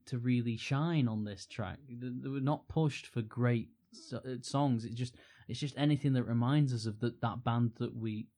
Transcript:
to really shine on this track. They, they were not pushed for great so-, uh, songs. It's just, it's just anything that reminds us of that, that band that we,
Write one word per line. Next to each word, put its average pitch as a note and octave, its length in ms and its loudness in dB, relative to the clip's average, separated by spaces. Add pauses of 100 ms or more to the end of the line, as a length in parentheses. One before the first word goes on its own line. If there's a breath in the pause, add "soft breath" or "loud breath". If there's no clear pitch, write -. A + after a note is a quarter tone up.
to B2+ 120 -4
really A#2+ 380 2
shine C#3+ 540 2
on G#2+ 160 -2
this G2+ 200 -8
track. F#2+ 320 -6 (100)
They, B2 200 -10 (160)
they C3+ 60 -6
were C#3 100 -2
not C#3 300 0
pushed - 380 0
for - 140 -2
great A#2+ 480 0 (220)
so-, - 260 -10
uh, B2+ 240 -8
songs. C3 440 2
It's A#2+ 100 -8
just, A#2+ 200 -4 (340 loud breath)
it's A#2+ 100 -6
just D3 180 -6
anything C#3+ 360 2
that B2 100 2
reminds B2 500 4
us A2+ 120 -2
of G#2+ 160 -4
that, A#2 200 -2
that A#2 220 -4
band A#2 340 2
that A#2 180 -4
we, A2 420 -6